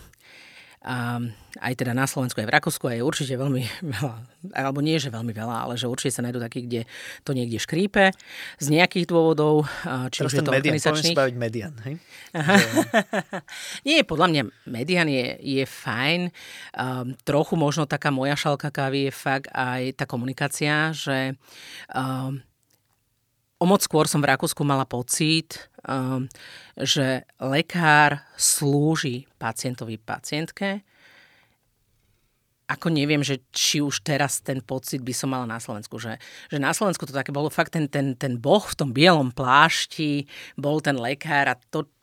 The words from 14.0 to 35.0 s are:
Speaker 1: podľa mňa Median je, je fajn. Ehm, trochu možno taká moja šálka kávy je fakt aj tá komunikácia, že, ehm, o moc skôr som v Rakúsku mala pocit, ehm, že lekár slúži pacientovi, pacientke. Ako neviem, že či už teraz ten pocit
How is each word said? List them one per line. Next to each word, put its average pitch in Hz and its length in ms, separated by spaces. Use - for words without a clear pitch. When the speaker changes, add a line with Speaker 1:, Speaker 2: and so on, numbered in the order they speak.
Speaker 1:
podľa 165 220
mňa 151 120
Median 156 400
je, 127 160
je 135 300
fajn. 135 560
Ehm, 127 560
trochu 156 320
možno 147 240
taká 143 240
moja 139 320
šálka 147 320
kávy 139 380
je 131 40
fakt 135 380
aj 127 480
tá 131 60
komunikácia, 147 880
že, 131 400
ehm, 131 500
o 175 100
moc 196 160
skôr 151 240
som 147 160
v 143 60
Rakúsku 139 340
mala 139 220
pocit, 156 800
ehm, 131 480
že 131 500
lekár 147 880
slúži 143 920
pacientovi, 113 640
pacientke. 165 880
Ako 143 200
neviem, 151 320
že 135 300
či - 320
už 143 180
teraz 143 400
ten 131 220
pocit 131 400